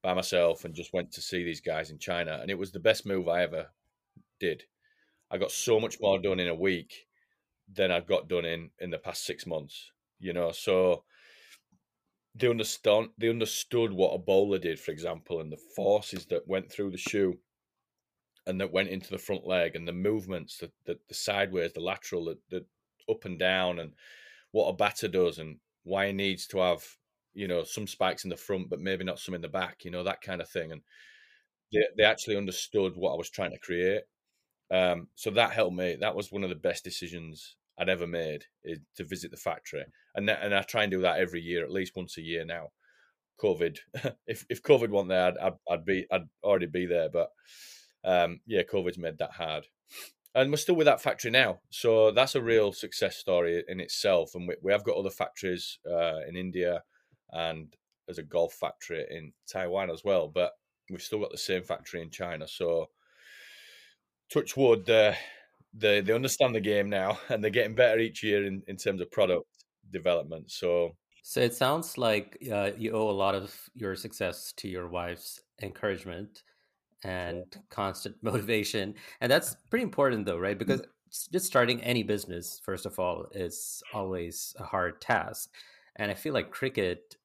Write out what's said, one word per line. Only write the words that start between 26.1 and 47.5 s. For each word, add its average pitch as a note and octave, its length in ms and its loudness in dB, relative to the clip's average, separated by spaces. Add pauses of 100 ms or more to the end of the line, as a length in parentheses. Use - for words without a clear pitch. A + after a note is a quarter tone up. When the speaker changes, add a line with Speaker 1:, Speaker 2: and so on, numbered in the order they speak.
Speaker 1:
needs G2 340 -2
to G2 120 -4
have, F2 240 2 (500)
you G2 140 -6
know, F2 160 0
some G#2 240 -6
spikes - 360 -2
in F#2+ 60 -6
the E2+ 80 -6
front, F#2 320 -4
but - 100 -4
maybe F#2+ 240 -4
not F2+ 160 -6
some F#2 160 -8
in E2+ 60 -8
the E2+ 60 -10
back, F2+ 380 -6
you F2 60 -10
know, F2 120 -6
that G2 180 -4
kind F2+ 200 -8
of - 80 -10
thing. D#2+ 220 -6
And D#2 100 -14 (880)
they, G#2+ 120 4 (140)
they A2 60 6
actually G#2+ 320 4
understood F#2+ 600 -2
what F2+ 180 0
I E2 40 -4
was E2+ 120 -8
trying F#2 220 -4
to - 80 -14
create. F#2 440 0 (680)
Um, F2+ 440 2
so - 160 -4
that A2 200 4
helped F#2 240 2
me. F2+ 240 -2
That F#2+ 160 -2
was G2+ 160 -6
one G2 120 -4
of F#2 60 -4
the F2+ 60 -4
best E2+ 280 -2
decisions E2 720 -12 (200)
I'd F2+ 120 -2
ever F2 180 0
made, D#2+ 380 -4 (180)
is D#2+ 160 -8 (160)
to F2 100 -10
visit E2 260 -10
the - 60 -18
factory. D2+ 480 -8 (300)
And G2+ 140 -2
that, E2 120 0
and G2+ 140 0
I G2 80 2
try A2 200 0
and G2+ 80 0
do F#2 100 0
that F2 180 4
every F2 220 0
year, E2 220 -2
at C#2 80 -6
least F#2 240 -4
once F2+ 220 -10
a E2 60 -12
year E2 200 -4
now. E2 260 -10 (720)
covid, E2+ 360 0 (260)
<laughs> - 240 -6
if, - 220 -8
if - 140 -6
covid A#2 260 6
wasn't G2+ 200 2
there, F#2 180 4
I'd, F2+ 100 2
I'd, F#2 160 0 (160)
I'd E2 160 0
be, F#2 260 0
I'd F2+ 160 0 (160)
already F#2 240 4
be F2+ 200 -2
there. E2 220 2
But, E2+ 200 0 (760)